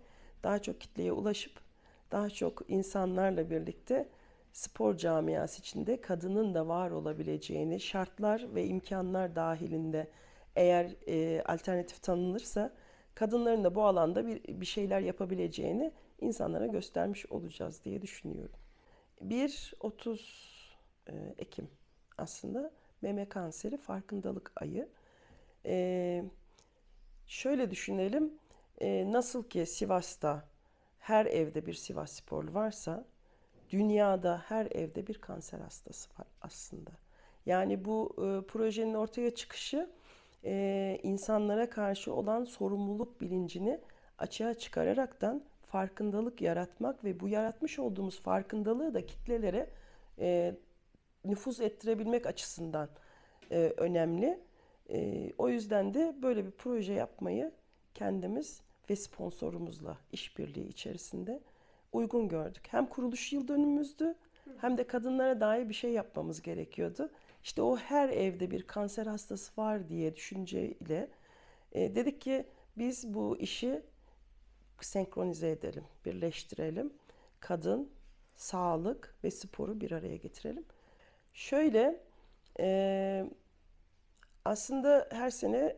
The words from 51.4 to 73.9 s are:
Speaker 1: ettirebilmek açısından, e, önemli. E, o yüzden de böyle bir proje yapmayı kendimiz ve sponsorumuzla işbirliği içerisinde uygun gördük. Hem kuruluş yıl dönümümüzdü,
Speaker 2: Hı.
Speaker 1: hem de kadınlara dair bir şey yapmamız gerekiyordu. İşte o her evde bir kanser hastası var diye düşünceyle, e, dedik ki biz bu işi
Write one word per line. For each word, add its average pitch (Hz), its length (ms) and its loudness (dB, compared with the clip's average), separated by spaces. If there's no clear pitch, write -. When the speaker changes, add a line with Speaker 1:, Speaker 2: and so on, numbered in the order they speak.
Speaker 1:
ettirebilmek 226 640 0
açısından, 156 640 -4
e, 165 260 6
önemli. 175 640 4
E, - 480 -2
o 247 120 2
yüzden 208 440 2
de 311 280 2
böyle 233 240 2
bir 196 60 -8
proje 214 420 -2
yapmayı 196 580 -2
kendimiz 196 680 -4
ve 202 60 2
sponsorumuzla 170 1000 -8
işbirliği - 560 -8
içerisinde 185 720 -8
uygun 226 340 2
gördük. 165 440 -4
Hem 294 140 4
kuruluş 247 480 -4
yıl 277 140 -2
dönümümüzdü, 294 580 2
Speaker 2:
Hı. - 460 -6
Speaker 1:
hem 247 160 2
de 247 100 0
kadınlara 254 520 2
dair 220 300 4
bir 208 40 -4
şey 240 180 -2
yapmamız 160 500 -2
gerekiyordu. 170 680 -4
İşte - 180 -2
o 254 160 6
her 277 320 4
evde 185 420 0
bir 185 120 -2
kanser 208 420 -4
hastası 208 460 -6
var 214 280 0
diye 160 260 0
düşünceyle, 185 920 -4
e, 196 240 2
dedik 277 260 0
ki 269 240 0
biz 240 360 -4
bu 208 240 0
işi 262 440 -2